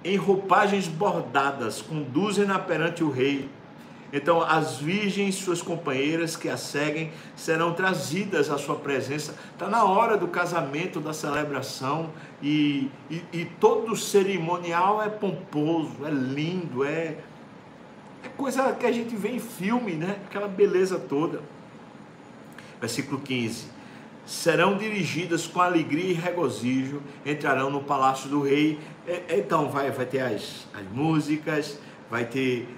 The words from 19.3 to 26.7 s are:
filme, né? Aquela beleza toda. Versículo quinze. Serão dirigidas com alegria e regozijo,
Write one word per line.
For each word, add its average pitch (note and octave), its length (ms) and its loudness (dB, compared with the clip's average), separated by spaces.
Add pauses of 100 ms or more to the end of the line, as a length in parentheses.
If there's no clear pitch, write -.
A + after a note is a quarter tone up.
filme, G#3+ 540 -2
né? F3 240 -2 (100)
Aquela G3+ 200 -6
beleza F#3 500 4
toda. C#3 440 -2 (1400)
Versículo C3 400 -4
quinze. A#2+ 540 -4 (520)
Serão E3+ 500 4
dirigidas F3+ 680 -2
com - 160 0
alegria F3 480 4
e F3+ 40 4
regozijo, C#3 840 0 (240)